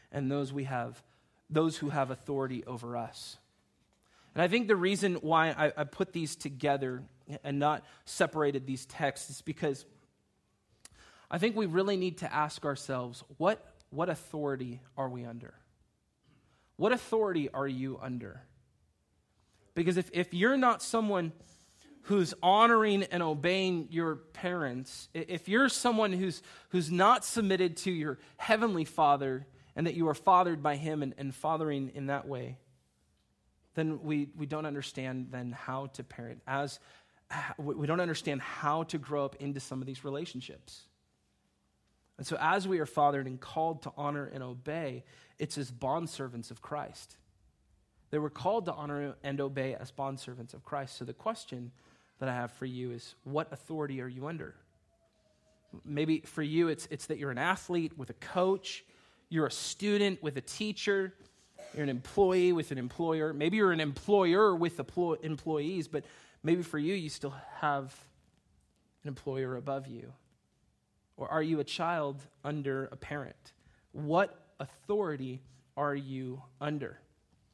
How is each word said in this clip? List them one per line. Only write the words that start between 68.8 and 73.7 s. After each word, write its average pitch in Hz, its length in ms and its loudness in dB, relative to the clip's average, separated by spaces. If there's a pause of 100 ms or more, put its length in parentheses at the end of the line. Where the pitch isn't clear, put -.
an 147 60 -6
employer 131 480 -4
above 135 280 -6
you. 120 280 -14 (1040)
Or 139 100 -6
are 156 160 0
you 160 160 0
a 143 60 0
child 151 560 -4 (220)
under 139 420 -4
a - 100 -14
parent? - 560 -10 (400)